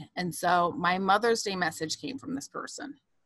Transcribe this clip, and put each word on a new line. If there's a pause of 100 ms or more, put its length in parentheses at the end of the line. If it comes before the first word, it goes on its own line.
(160)
And
so
my
Mother's
Day
message
came
from
this
person. (300)